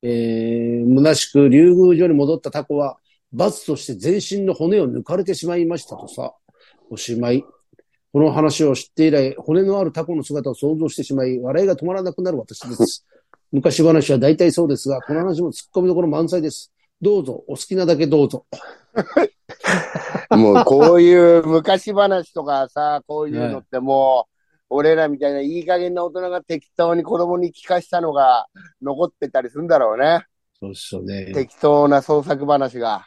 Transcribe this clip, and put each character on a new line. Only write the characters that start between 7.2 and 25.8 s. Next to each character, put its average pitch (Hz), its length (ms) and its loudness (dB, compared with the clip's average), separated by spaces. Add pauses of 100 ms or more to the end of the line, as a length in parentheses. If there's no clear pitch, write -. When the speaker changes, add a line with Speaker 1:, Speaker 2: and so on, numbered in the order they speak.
Speaker 1:
い。 139 120 0 (680)
こ 143 80 2
の 156 100 4
話 156 340 0
を 139 120 2
知 - 140 -14
っ - 40 -20
て 160 140 2
以 - 20 2
来、 139 260 0
骨 170 260 0
の 196 160 0
あ 196 60 0
る 156 80 -4
タ 165 120 -6
コ 170 100 -8
の 151 80 -4
姿 143 260 -8
を 127 60 -6
想 151 220 -2
像 156 120 -2
し - 80 -10
て 143 60 -6
し 135 120 -8
ま 135 120 -2
い、 127 140 -4
笑 139 240 -2
い - 20 2
が 190 80 2
止 180 100 -12
ま 180 80 -4
ら 190 100 -6
な 185 120 -6
く 180 80 -8
な 180 80 -4
る 156 80 -4
私 117 220 -14
で 123 160 -12
す。 - 280 0 (240)
<laughs> - 240 -20
昔 143 300 2
話 156 280 4
は 135 80 2
大 143 180 4
体 170 160 2
そ 170 120 0
う 156 40 -2
で 139 80 0
す 135 120 -8
が、 135 140 -4
こ - 100 -8
の 156 80 -2
話 175 220 -4
も 165 80 -4
突 - 160 -16
っ - 80 -20
込 185 80 0
み 185 60 2
ど 185 60 0
こ 175 80 0
ろ 180 60 0
満 156 200 -2
載 180 120 -2
で 156 100 -4
す。 - 220 -18 (300)
ど 202 180 2
う 156 40 -6
ぞ、 123 220 -10
お 143 80 -10
好 - 20 -14
き - 200 -8
な 185 80 0
だ 165 120 2
け 156 100 0
ど 147 180 4
う 139 40 -2
ぞ。 - 220 -10
Speaker 2:
<laughs> - 1800 -6
も 110 320 6
う - 20 2
こ 151 300 6
う 175 80 6
い 175 360 8
う 160 80 0
昔 165 460 0
話 196 400 0
と 156 120 -10
か 139 240 -2
さ、 147 380 -4
こ 151 160 -8
う 151 60 -6
い 147 40 -8
う 120 180 -6
の 131 80 -10
っ 131 60 -16
て 127 160 -8
も 131 120 -2
う、 135 40 2 (220)
Speaker 1:
は 113 60 -2
い。 - 20 -20 (420)
Speaker 2:
俺 147 260 2
ら 160 140 0
み 143 100 -6
た 143 100 -2
い 143 40 -2
な 143 80 -4
い 151 180 -6
い 160 80 -10
加 180 120 0
減 175 160 -4